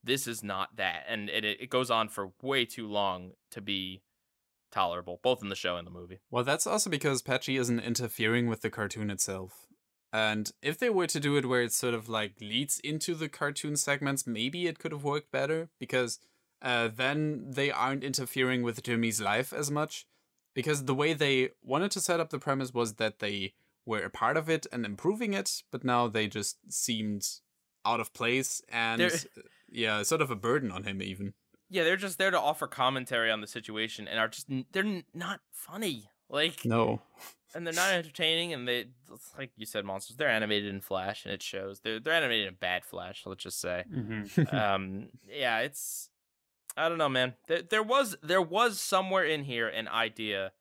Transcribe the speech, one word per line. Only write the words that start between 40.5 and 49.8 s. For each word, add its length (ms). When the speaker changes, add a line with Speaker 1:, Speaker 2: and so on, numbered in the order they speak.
Speaker 1:
in 80
Flash, 440
and 100
it 80
shows. 380
They're, 180
they're 160
animated 320
in 140
bad 240
Flash, 420
let's 160
just 180
say. 320
Speaker 3:
Mm-hmm. 580
<laughs> 60
Speaker 1:
Um, 520
yeah, 320
it's, 500
I 120
don't 100
know, 100
man. 260
There, 140
there 200
was, 400
there 200
was 380
somewhere 440
in 200
here 240
an 200